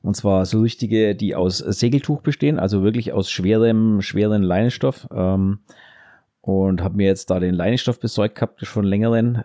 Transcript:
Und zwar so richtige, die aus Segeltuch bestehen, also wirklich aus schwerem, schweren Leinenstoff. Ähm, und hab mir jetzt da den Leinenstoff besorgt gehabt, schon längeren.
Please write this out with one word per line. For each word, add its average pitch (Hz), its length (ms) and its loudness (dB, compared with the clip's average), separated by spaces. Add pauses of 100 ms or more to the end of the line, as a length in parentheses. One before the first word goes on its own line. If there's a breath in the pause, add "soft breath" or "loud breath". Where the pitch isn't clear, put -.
Und 101 140 -2
zwar 95 300 2
so 110 160 0
richtige, 110 540 2
die 101 200 -4
aus 92 240 0
Segeltuch 139 600 0
bestehen, 147 380 0
also 95 240 0
wirklich 113 300 0
aus 95 180 -2
schwerem, 110 720 2
schweren 104 420 0
Leinenstoff. 117 720 0
Ähm, 95 460 0 (800 loud breath)
und 95 420 0
hab 92 100 -4
mir 98 140 2
jetzt 95 240 0
da 92 80 0
den 90 160 0
Leinenstoff 117 440 0
besorgt 110 360 -4
gehabt, - 320 -6
schon 104 180 -2
längeren. 113 600 0